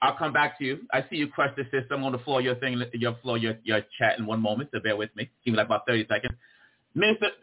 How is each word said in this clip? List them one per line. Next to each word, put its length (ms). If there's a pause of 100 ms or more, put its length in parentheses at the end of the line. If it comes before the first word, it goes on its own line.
I'll 160
come 160
back 240
to 80
you. 140 (120)
I 160
see 100
you 100
crush 280
the 100
system 380
on 80
the 60
floor, 240
your 140
thing, 260 (120)
your 280
floor, 160
your, 260
your 160 (180)
chat 200
in 80
one 160
moment, 320
so 80
bear 160
with 180
me. 140 (160)
Give 80
me, 40
like, 100
about 200
thirty 200
seconds. 260 (640)
Minister, 340 (140)